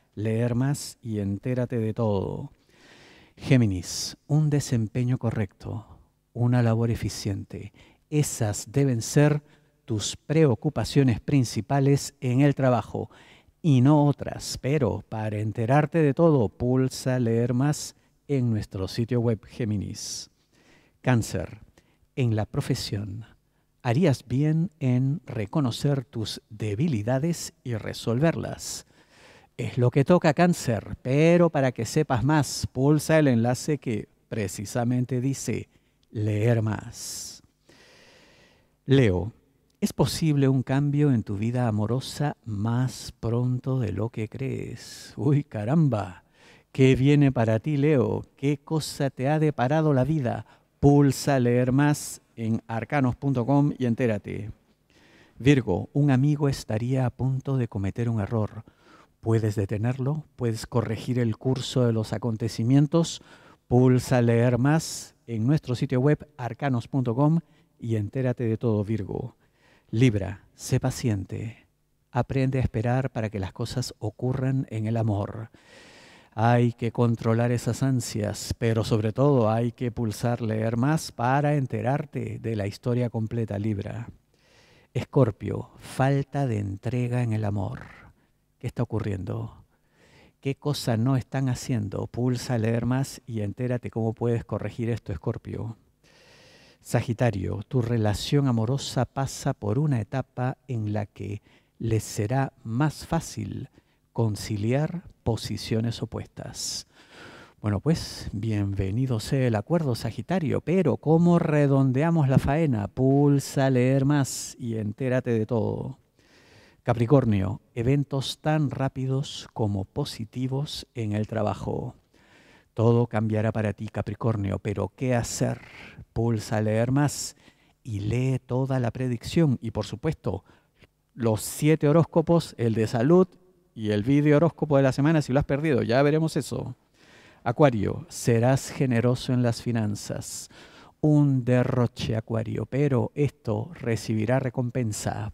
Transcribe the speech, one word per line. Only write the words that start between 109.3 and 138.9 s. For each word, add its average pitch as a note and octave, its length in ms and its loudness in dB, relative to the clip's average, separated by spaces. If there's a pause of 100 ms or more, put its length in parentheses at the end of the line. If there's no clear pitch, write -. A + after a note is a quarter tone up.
el A#2 80 2
acuerdo, C#3+ 400 0
Sagitario, A2+ 640 -4
pero D#3+ 360 2
¿cómo E3+ 420 4
redondeamos D3 920 2
la C3+ 100 6
faena? C#3 500 0
Pulsa C#3 800 2
leer C3 340 4
más C#3+ 540 0
y A2+ 180 -6
entérate B2 540 -2
de A2 160 2
todo. G#2+ 520 -2 (840)
Capricornio, A2+ 800 2 (140)
eventos C3+ 640 -2
tan D#3 280 0
rápidos C3 840 -4
como G2+ 320 -2
positivos C3 1120 -6
en A2 180 -4
el G#2+ 160 -2
trabajo. G#2 640 -4 (800)
Todo A#2 320 4
cambiará G#2+ 460 0
para G#2+ 200 -2
ti, A2 140 -8
Capricornio, G2+ 720 -4
pero G2+ 380 -4
¿qué B2+ 180 0
hacer? A#2+ 460 -2 (520)
Pulsa A2+ 480 -2
leer A2 300 0
más C#3+ 460 -2 (480)
y G#2+ 160 -6
lee B2 440 0
toda C3 360 -2
la A#2 100 0
predicción. B2+ 720 0
Y, A2+ 80 -6
por G#2+ 160 -4
supuesto, G#2+ 580 -6 (680)
los A2 280 0
siete D3+ 460 2
horóscopos, E3 680 2
el A2+ 160 0
de A2 140 2
salud E3 400 4 (440)
y G#2+ 180 -4
el G#2 120 2
video C#3+ 360 4
horóscopo D3+ 400 2
de C#3 40 4
la C3 80 4
semana, D3 320 2
si B2 100 -4
lo C3+ 60 4
has D3 60 2
perdido, C#3 380 0
ya A#2 200 2
veremos D#3 340 2
eso. B2+ 380 -6 (720)
Acuario, A2 640 2
serás B2 640 2
generoso B2 640 0